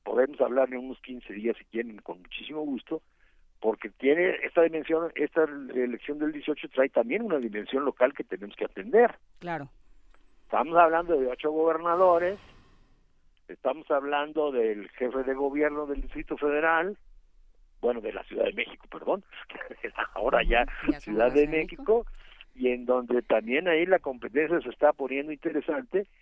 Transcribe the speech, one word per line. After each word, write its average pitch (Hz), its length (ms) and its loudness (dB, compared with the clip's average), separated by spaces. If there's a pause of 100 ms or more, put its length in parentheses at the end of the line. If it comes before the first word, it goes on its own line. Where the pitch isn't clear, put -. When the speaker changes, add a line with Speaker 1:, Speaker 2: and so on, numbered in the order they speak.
Speaker 1:
podemos 131 380 2
hablar 127 320 4
en 127 60 -6
unos 127 240 -12
quince 123 320 -14
días, 107 240 -2
si - 80 -20
quieren, 113 320 -8
con 87 240 -14
muchísimo 151 400 -10
gusto, 147 400 -6 (580)
porque 107 300 -2
tiene 165 400 2 (140)
esta 165 180 2
dimensión, 160 520 0
esta 151 300 2 (300)
elección 123 440 -4
del 151 140 -2
dieciocho 151 360 -6
trae 135 220 2
también 131 320 0
una 175 160 -2
dimensión 113 460 -4
local 131 280 2
que - 120 -10
tenemos 98 320 -10
que 104 100 -4
atender. 156 480 2 (240)
Speaker 2:
Claro. 160 320 -8 (720)
Speaker 1:
Estamos 135 340 -2
hablando 170 420 6
de 131 100 0
ocho 151 220 -4
gobernadores, 170 880 2 (1080)
estamos 135 420 -6
hablando 147 640 0
del 110 380 -2
jefe 127 320 -4
de 131 120 -2
gobierno 147 520 -2
del 139 160 -4
Distrito 147 340 -8
Federal, 160 640 0 (800)
bueno, 120 200 0
de 104 120 -6
la 92 120 -10
Ciudad - 200 -4
de 101 80 0
México, - 380 -8
perdón, 175 340 -4 (240)
<laughs> - 680 -10
ahora 117 280 2
ya 117 240 4
Speaker 2:
Ya - 340 -4
somos - 40 -16
Speaker 1:
Ciudad - 140 -4
Speaker 2:
la 120 80 6
Speaker 1:
de - 40 4
Speaker 2:
Ciudad 262 40 -2
de 151 120 6 (120)
Speaker 1:
México, 220 460 0
Speaker 2:
México. - 20 -12 (480)
Speaker 1:
y 127 140 0
en 123 160 0
donde 123 380 0
también 120 460 0
ahí 170 180 4
la 185 120 4
competencia 139 600 0
se 120 100 -6
está 147 220 4
poniendo 139 400 -6
interesante, 156 720 -4 (160)